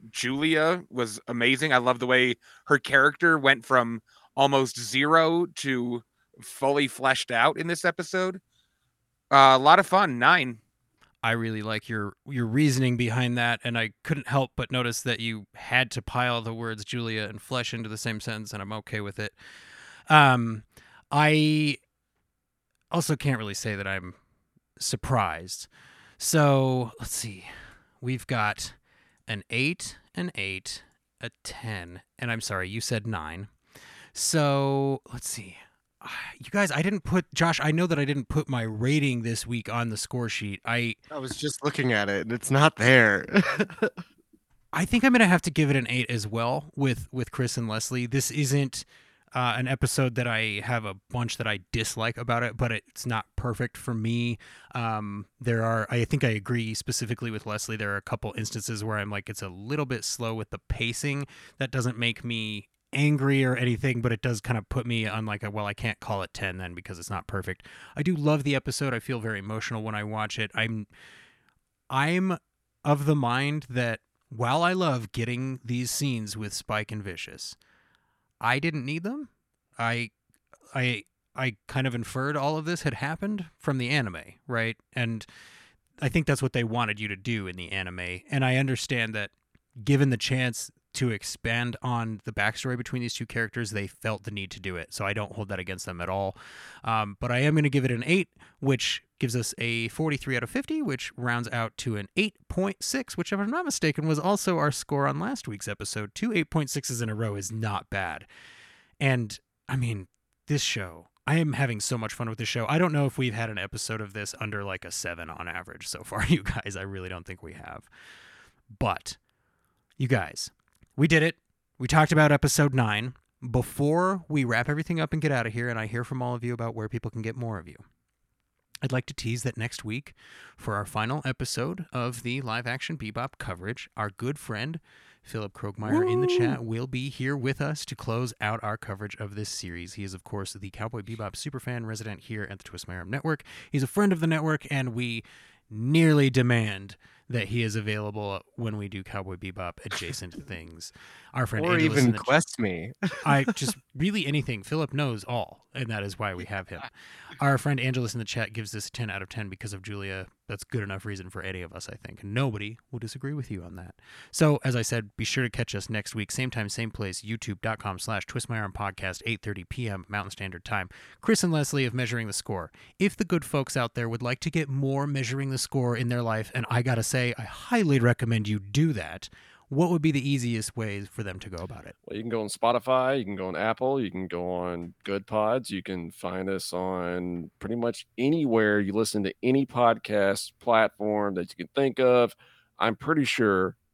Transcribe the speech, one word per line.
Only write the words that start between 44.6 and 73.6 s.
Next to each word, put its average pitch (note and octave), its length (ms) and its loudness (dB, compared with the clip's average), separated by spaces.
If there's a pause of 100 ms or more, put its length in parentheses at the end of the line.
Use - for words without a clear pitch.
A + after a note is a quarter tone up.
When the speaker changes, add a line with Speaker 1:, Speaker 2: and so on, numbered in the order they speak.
Speaker 2:
I E3 120 0
think A#3+ 180 4
I'm A#3+ 80 8
gonna A#3 140 8
have F3 160 6
to E3 100 -2
give C#3+ 200 4
it C#3 40 6
an B2 140 2
eight B2 220 0
as G#2+ 160 -2
well B2 480 -2
with, C3 360 2
with B2+ 200 -4
Chris B2 260 -2
and A#2 100 -2
Leslie. A#2 380 -2
This C3 240 0
isn't, C#3 560 0 (480)
uh, B2 240 2
an B2+ 100 0
episode B2+ 480 2
that B2 120 0
I A2 360 0
have A2+ 220 -2
a G2 80 -6
bunch A#2 440 -4
that A2+ 100 -2
I G#2 120 0 (120)
dislike A#2 460 -2
about A#2+ 260 0
it, A2+ 120 -4
but A#2 160 0
it's - 340 -8
not A2+ 200 -2 (100)
perfect B2 420 -2
for - 180 -6
me. A#2 420 0 (360)
Um, G#2+ 520 -4 (160)
there A2+ 220 2
are, A2+ 260 2
I A#2+ 160 4
think C#3+ 180 0
I B2 60 4
agree A2 460 -2
specifically A#2 560 -4
with G#2+ 140 -6
Leslie. G#2+ 320 -4
There G#2 140 -2
are G2+ 60 -2
a G2 40 -4
couple - 360 -6
instances G#2+ 460 -4
where A2 140 -2
I'm G2+ 120 -4
like, G2+ 200 -6
it's G#2+ 120 -10
a G2 80 -8
little A#2 360 -4
bit B2 200 -4
slow A2+ 300 -4
with A2 160 -6
the A2 80 -10 (100)
pacing. C#3 560 -2 (320)
That C3+ 140 -4
doesn't B2 260 0
make A#2 260 -2
me A2 460 -6 (240)
angry C#3 500 4
or B2+ 120 2
anything, B2 460 0
but A#2 120 0
it A2 80 -6
does A#2+ 180 -2
kind B2 180 -2
of - 120 -6
put A#2+ 180 -4
me A2+ 180 0
on, A2 200 -4
like, G#2 180 -6
a, G#2 80 -4
"Well, G#2 140 -4
I G2+ 80 -4
can't A2 260 -4
call G2 240 -4
it - 100 -10
ten F#2 240 -6
then F2+ 160 -8
because F2+ 240 -14
it's E2+ 120 -14
not F#2+ 180 -6
perfect." F#2 400 -6 (300)
I D3 40 -4
do F3 140 2
love D3 300 2
the C#3+ 100 2
episode. C3+ 380 -2
I A#2 60 -2
feel B2 200 -4
very G#2+ 200 -4
emotional G#2+ 440 -6
when A2 100 -4
I G#2 120 -4
watch G#2+ 340 -4
it. G#2+ 160 -4
I'm, A2 320 -2 (1000)
I'm E3+ 480 2 (480)
of D3 200 4
the D3+ 100 6
mind C#3 540 0